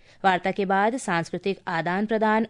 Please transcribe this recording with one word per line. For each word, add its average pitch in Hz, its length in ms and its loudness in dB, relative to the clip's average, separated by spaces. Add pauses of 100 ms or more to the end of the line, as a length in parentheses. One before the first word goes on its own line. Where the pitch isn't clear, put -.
(240)
वार्ता 190 280 2
के 196 140 -2
बाद 196 320 2
सांस्कृतिक 180 720 -4
आदान 175 380 -2
प्रदान 220 440 2